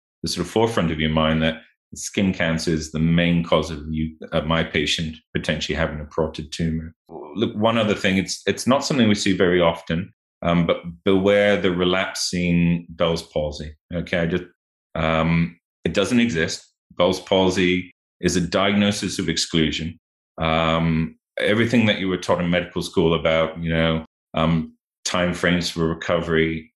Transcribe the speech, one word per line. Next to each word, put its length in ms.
the 60
sort 180
of 40
forefront 380
of 100
your 120
mind 320
that 180
skin 400
cancer 380
is 200
the 80
main 440
cause 260
of 200
you, 260
uh, 100
my 220
patient 540
potentially 400
having 240
a 60
parotid 460
tumor. 420
Look, 460
one 220
other 180
thing, 220
it's, 300
it's 180
not 200
something 220
we 80
see 200
very 240
often, 540
um, 240
but 180
beware 560
the 120
relapsing 1200
Bell's 340
palsy. 520
Okay, 260
I 80
just, 160
um, 640
it 100
doesn't 260
exist. 460
Bell's 240
palsy 720
is 140
a 60
diagnosis 800
of 80
exclusion. 720
Um, 800
everything 480
that 120
you 80
were 100
taught 240
in 80
medical 320
school 340
about, 480
you 60
know, 360
um, 400
timeframes 640
for 160
recovery, 880